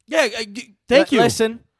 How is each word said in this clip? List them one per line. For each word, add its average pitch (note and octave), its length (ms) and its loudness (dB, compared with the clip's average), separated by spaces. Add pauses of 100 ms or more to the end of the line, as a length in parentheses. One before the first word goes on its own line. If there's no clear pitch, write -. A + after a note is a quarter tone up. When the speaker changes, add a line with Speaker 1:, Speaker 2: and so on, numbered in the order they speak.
Speaker 1:
Yeah, D4+ 300 0
I, A3+ 80 -6
d-, G3+ 300 -16 (140)
thank C#4+ 240 2
Speaker 2:
Li-, B3+ 60 2
Speaker 1:
you. - 40 6
Speaker 2:
listen, A3+ 380 0 (200)